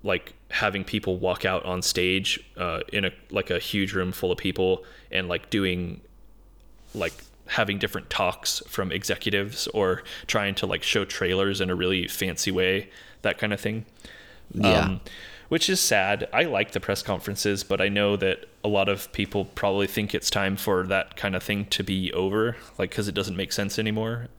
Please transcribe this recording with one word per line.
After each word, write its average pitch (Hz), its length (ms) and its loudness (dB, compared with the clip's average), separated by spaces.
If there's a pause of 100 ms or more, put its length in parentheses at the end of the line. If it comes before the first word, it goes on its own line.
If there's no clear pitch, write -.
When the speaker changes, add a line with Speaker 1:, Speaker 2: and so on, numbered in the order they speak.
Speaker 1:
like, 92 300 -2 (160)
having 98 340 0
people 95 340 0
walk 90 280 0
out 92 200 2
on 90 160 -2
stage, 92 580 2 (180)
uh, 85 240 -2 (100)
in 98 140 0
a, 90 60 0 (200)
like, 98 180 -2
a - 80 2
huge 98 360 0
room 92 180 0
full 90 200 0
of 87 60 2
people 92 460 2 (280)
and, 92 160 0
like, 87 220 -2
doing, 90 520 0 (920)
like, 85 300 -4 (240)
having 101 320 0
different 98 320 -4
talks - 560 -2
from 92 240 -2
executives 101 760 -2
or 92 360 2 (240)
trying 101 280 0
to, - 120 -2
like, 90 160 -2
show 101 220 2
trailers 95 540 2
in 92 120 2
a 90 40 2
really 92 320 2
fancy 92 440 -2
way, 92 380 2 (340)
that 104 160 2
kind 104 120 0
of 101 80 -2
thing. 107 260 -4 (680)
Speaker 2:
Yeah. 107 320 4
Speaker 1:
Um, - 160 -2 (480)
which - 200 2
is 185 100 2
sad. 104 540 2
I 131 100 4
like 107 300 2
the 98 60 0
press 98 220 -2
conferences, 98 600 -2
but 98 180 0
I 101 80 4
know 101 280 4
that 92 280 0 (180)
a 107 40 0
lot 101 220 4
of 98 240 -2
people 101 320 0
probably 98 420 2
think 104 260 -2
it's - 160 -2
time 98 280 2
for 92 300 2
that 95 280 0
kind 95 200 -2
of 92 80 -2
thing 101 240 -2
to - 160 -2
be 95 300 0
over, 107 440 0 (200)
like, 92 140 -2
'cause 104 160 -2
it 101 80 -4
doesn't 98 220 -2
make 95 140 -4
sense 101 280 -2
anymore. 110 480 -2 (120)